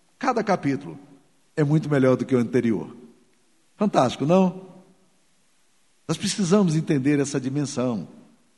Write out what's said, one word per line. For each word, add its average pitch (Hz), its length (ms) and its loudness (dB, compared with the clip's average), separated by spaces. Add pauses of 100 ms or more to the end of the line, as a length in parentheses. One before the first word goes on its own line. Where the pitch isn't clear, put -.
(200)
cada 247 240 -2
capítulo 135 560 -4 (560)
é 156 80 2
muito 147 260 0
melhor 131 280 4
do 123 80 -2
que 131 100 0
o 123 40 4
anterior. 110 560 -2 (800)
Fantástico, 139 500 0
não? 180 420 2 (1400)
Nós 165 100 -4
precisamos 185 580 0
entender 147 440 0
essa 143 200 -2
dimensão. 127 680 -4 (500)